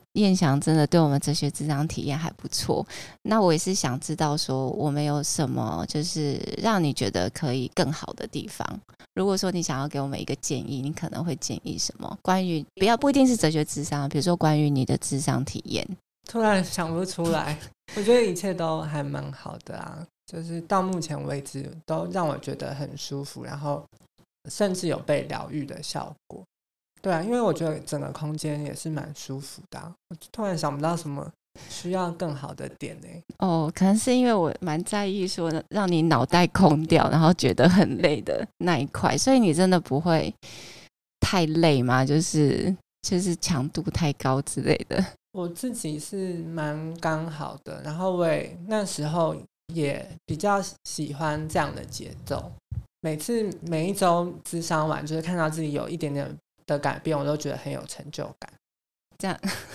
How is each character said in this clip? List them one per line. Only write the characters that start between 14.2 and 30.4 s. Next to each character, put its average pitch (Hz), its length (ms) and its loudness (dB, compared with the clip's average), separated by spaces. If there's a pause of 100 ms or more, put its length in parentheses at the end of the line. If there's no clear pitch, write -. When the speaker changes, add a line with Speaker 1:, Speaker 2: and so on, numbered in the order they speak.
Speaker 1:
说 175 140 4
关 156 240 4
于 147 100 4
你 135 140 2
的 135 140 0
諮 - 200 -4
商 131 260 0
体 - 220 -8
验。 110 180 -4 (440)
Speaker 2:
突 233 100 -6
然 208 260 4
想 175 300 -4
不 180 100 -2
出 170 260 -2
来。 151 320 -2
<laughs> - 60 -16 (280)
我 208 60 -2
觉 226 120 6
得 240 100 6
一 185 100 0
切 185 200 -4
都 160 260 -2
还 151 220 -4
蛮 143 280 -6
好 - 320 -12
的 - 140 -14
啊， - 220 -12 (280)
就 170 160 -12
是 165 200 -8
到 190 180 2
目 185 180 0
前 143 280 -4
为 143 160 -4
止 139 280 -10 (140)
都 160 260 -4
让 180 160 -2
我 139 120 -2
觉 139 160 -8
得 135 200 -8
很 139 220 -8
舒 139 260 -8
服， 127 220 -14
然 139 140 -10
后 147 260 -4 (640)
甚 196 260 0
至 180 120 -4
有 147 140 0
被 147 220 0
疗 131 280 -8
愈 147 160 -6
的 - 160 -12
效 147 320 -8 (120)
果。 - 160 -16 (600)
对 190 100 0
啊， 165 100 0
因 214 80 -4
为 247 80 0
我 214 140 2
觉 160 160 -2
得 151 120 -4
整 147 200 -6
个 139 100 -6
空 151 240 -6
间 147 300 -4
也 143 100 -8
是 - 140 -10
蛮 151 260 -6
舒 135 240 -10
服 - 300 -16
的 - 100 -14
啊， - 140 -14 (160)
我 170 80 -14 (160)
突 226 100 -6